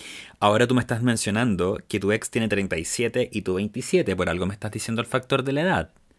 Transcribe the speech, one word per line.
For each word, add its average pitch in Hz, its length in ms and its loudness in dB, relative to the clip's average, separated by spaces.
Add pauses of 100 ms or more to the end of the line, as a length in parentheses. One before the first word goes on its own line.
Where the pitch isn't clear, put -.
(400)
Ahora 107 280 6
tú 123 80 2
me 120 60 4
estás 117 200 -2
mencionando 110 840 0
que 107 120 -2
tu 98 120 0
ex 113 180 -2
tiene 113 180 0
treinta 98 300 0
y 80 80 -4
siete 120 480 0
y 101 80 -2
tú 92 140 0
veintisiete, 104 600 0
por 90 140 0
algo 87 160 0
me 98 80 -2
estás 107 180 -8
diciendo 113 300 -4
el 117 60 -4
factor 127 360 0
de 135 80 -2
la 139 100 0
edad. 165 320 0 (260)